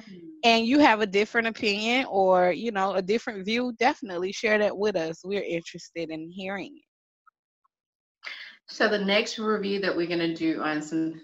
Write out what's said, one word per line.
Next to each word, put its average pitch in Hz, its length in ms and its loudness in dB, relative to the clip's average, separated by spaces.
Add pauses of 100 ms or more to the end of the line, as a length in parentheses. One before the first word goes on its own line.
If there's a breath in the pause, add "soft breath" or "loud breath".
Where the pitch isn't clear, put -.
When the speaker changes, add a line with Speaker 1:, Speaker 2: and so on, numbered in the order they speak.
Speaker 1:
Mm-hmm. 175 440 -20
Speaker 2:
and 226 220 6
you 269 140 4
have 226 200 6
a 220 60 0
different 220 420 2
opinion 220 600 0
or, 185 420 6
you 214 200 -4
know, 196 220 0
a 190 80 0
different 202 440 -2
view, 240 320 -2
definitely 202 540 -2
share 214 260 0
that 208 200 0
with 202 180 0
us. 160 280 -4
We're 196 200 -4
interested 170 680 -8
in 160 200 -10
hearing 190 460 -10
it. - 80 -20 (1800 loud breath)
Speaker 1:
So 226 200 0
the 208 100 0
next 202 400 0
review 202 420 -2
that 185 160 -2
we're 170 120 0
gonna 170 260 0
do 160 280 -2
on 151 200 -2
some 160 420 -4